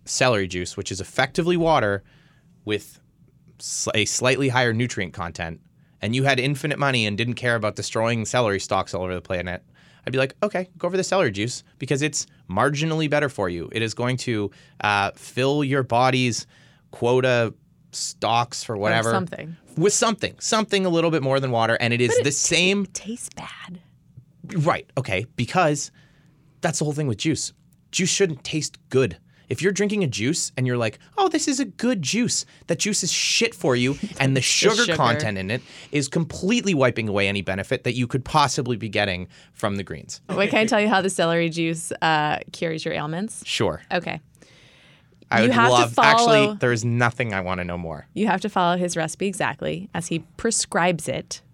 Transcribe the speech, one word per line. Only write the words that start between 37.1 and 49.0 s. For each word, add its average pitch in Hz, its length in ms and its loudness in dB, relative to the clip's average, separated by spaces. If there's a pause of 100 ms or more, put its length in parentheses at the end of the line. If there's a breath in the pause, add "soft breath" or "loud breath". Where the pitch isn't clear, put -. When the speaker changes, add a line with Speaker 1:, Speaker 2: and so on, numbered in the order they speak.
Speaker 1:
any 101 140 0
benefit 95 420 -4
that 123 100 0
you 123 120 0
could 123 180 -4
possibly 135 540 2
be 110 100 -6
getting 98 400 -2 (240 loud breath)
from 98 240 -4
the 101 80 -6
greens. - 460 -14
Speaker 2:
Wait, 190 200 0
can 214 100 2
I 220 60 4
tell 214 140 2
you 208 80 2
how 196 140 4
the 190 80 0
celery 170 400 2
juice, 165 500 -4
uh, 151 380 2 (140)
cures 160 340 -4
your 160 80 -4
ailments? 165 520 -6
Speaker 1:
Sure. 85 360 -2 (100)
Speaker 2:
Okay. - 280 -4 (1120 soft breath)
Speaker 1:
I 117 120 4
Speaker 2:
You - 60 -
Speaker 1:
would 262 60 4
Speaker 2:
have 233 140 6
to 247 40 8
Speaker 1:
love, - 260 6
actually, 226 480 6
Speaker 2:
follow 208 80 -2
Speaker 1:
there 127 180 2
is 117 120 -2
nothing 120 500 0
I 95 80 0
wanna 90 220 -2
know 87 140 -4
more. 80 360 -8
Speaker 2:
You 208 140 0
have 185 140 2
to 214 60 -4
follow 180 300 2
his 180 180 -2
recipe 160 300 -4